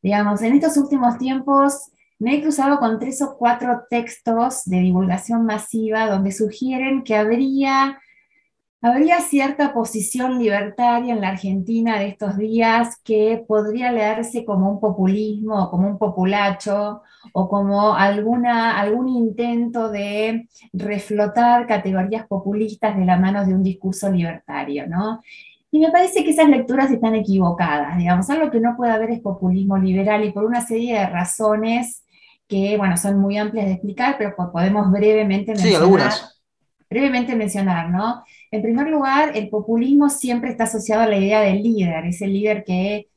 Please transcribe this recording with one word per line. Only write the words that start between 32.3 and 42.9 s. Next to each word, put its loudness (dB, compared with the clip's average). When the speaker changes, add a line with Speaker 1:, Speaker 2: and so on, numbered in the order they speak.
Speaker 1:
que, 0
bueno, 0
son 0
muy 0
amplias -2
de 0
explicar, -2
pero -4
po-, -6
podemos 2
brevemente 2
Speaker 2:
Sí, 0
Speaker 1:
mencionar, 4
Speaker 2:
algunas. 4
Speaker 1:
brevemente 0
mencionar, -2
¿no? -2
En -4
primer 0
lugar, 2
el -4
populismo 2
siempre -2
está -2
asociado 0
a 4
la 2
idea 4
del 2
líder, 0
ese -6
líder 0
que -4